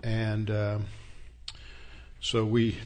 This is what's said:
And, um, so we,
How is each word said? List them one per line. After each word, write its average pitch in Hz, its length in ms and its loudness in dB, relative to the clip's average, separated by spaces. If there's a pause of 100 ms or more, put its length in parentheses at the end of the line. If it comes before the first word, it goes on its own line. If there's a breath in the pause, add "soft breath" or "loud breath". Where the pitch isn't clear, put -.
And, 110 480 2
um, 104 340 2 (1300 loud breath)
so 113 260 2
we, 113 400 6